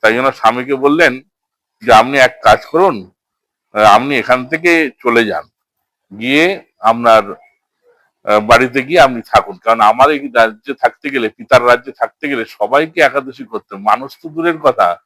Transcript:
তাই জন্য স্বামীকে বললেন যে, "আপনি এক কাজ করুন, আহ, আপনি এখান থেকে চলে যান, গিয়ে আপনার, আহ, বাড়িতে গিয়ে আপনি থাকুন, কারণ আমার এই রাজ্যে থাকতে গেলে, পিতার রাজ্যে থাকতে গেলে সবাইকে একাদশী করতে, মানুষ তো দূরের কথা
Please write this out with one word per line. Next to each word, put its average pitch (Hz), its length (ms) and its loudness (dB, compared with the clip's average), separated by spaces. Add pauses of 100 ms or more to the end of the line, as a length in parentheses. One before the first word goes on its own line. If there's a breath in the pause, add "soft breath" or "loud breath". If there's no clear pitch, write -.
তাই 110 140 0
জন্য 131 180 -2
স্বামীকে 123 420 -2
বললেন 139 460 0 (600)
যে, 117 100 2
"আপনি 123 260 4
এক 127 240 2
কাজ 110 240 2
করুন, 151 440 -2 (640)
আহ, 107 100 0
আপনি 117 360 4
এখান 127 280 -2
থেকে 160 440 -2 (120)
চলে 117 220 0
যান, 85 200 -6 (720)
গিয়ে 151 440 -2 (180)
আপনার, 113 420 2 (1000)
আহ, 107 160 0
বাড়িতে 120 420 2
গিয়ে 160 180 0
আপনি 127 220 2
থাকুন, - 340 -2
কারণ 113 240 -2
আমার 117 300 4
এই 143 240 -6
রাজ্যে 113 400 -4
থাকতে - 360 -6
গেলে, 120 180 -4
পিতার 120 380 -2
রাজ্যে 123 260 0
থাকতে - 360 -8
গেলে 123 160 -6
সবাইকে 151 560 -4
একাদশী 135 440 -2
করতে, 104 320 -14
মানুষ 107 460 -4
তো 165 60 -18
দূরের 160 300 -4
কথা 104 480 -2